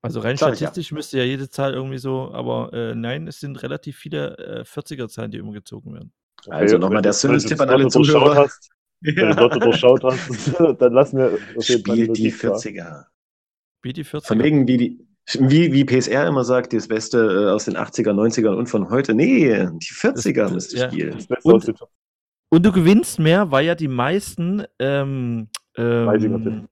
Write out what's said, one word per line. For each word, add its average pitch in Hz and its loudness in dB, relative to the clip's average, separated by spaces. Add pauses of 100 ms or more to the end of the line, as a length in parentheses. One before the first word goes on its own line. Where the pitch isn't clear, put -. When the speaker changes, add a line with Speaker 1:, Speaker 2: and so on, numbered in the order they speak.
Speaker 1:
Also 113 -8
rein 113 -2
Speaker 2:
Sag 139 0
ich 104 -8
ja. 151 -4
Speaker 1:
statistisch - -10
müsste 147 -6
ja 127 0
jede 131 -4
Zahl 139 -4
irgendwie 131 -8
so, 131 -6
aber, 120 -6
äh, 117 -6
nein, 127 -8
es 151 -16
sind 139 -12
relativ 143 -12
viele, 143 -10
äh, 120 -12
Vierziger-Zahlen, 120 -12
die 113 -12
immer 107 -14
gezogen 107 -18
werden. - -20 (360)
Speaker 2:
Also 101 4
Speaker 3:
Okay, 90 4
Speaker 2:
nochmal 95 2
Speaker 3:
wenn, 104 0
Speaker 2:
der 104 4
Speaker 3:
wenn - 0
du 117 4
Speaker 2:
Sinnstipp - -4
Speaker 3:
das 135 2
Speaker 2:
an 127 4
alle 139 6
Speaker 3:
Lotto - 4
durchschaut 147 6
Speaker 2:
Zuhörer. 147 6
Speaker 3:
hast, - -4 (320)
wenn 151 -2
du 185 0
Speaker 2:
Ja. 214 2
Speaker 3:
Lotto - 4
durchschaut 165 4
hast, 131 -2
<laughs> 156 4
dann 123 4
lassen 139 2
wir 127 2 (220)
auf 113 -4
jeden 113 0
Fall 117 0
Speaker 2:
Spielt 113 0
die 110 0
Speaker 3:
Notiz 110 0
da. - -6
Speaker 2:
Vierziger. 98 -8 (680)
Speaker 1:
Spielt 127 -12
die 156 -10
Vierziger. - -10
Speaker 2:
Von 110 2
wegen, 143 4
wie 127 2
die, - -4 (320)
wie, 143 4
wie 139 4
P 127 2
S 123 0
R 139 0
immer 139 0
sagt, 123 0
das 107 -2
Beste, 110 0
äh, 95 2
aus 104 -2
den 101 -4
achtziger, 107 -2
neunzigern 110 2
und 117 -4
von 101 -4
heute. 123 0
Nee, 131 2
die 82 -14
Vierziger 135 -2
Speaker 1:
Das, 95 -4
Speaker 2:
müsst 87 -8
ihr 120 -6
Speaker 1:
ja. 127 -2
Speaker 2:
spielen. - -6
Speaker 3:
Das - -14
Beste 123 -2
Speaker 1:
Und 170 6
Speaker 3:
aus 175 -2
den 113 -6 (800)
Speaker 1:
und 170 4
du 214 4
gewinnst 190 4
mehr, 170 2
weil 139 2
ja 170 0
die 160 -6
meisten, 170 -4 (140)
ähm, 131 -4 (300)
ähm, 117 0
Speaker 3:
Dreißiger 110 0
tippen. 110 -8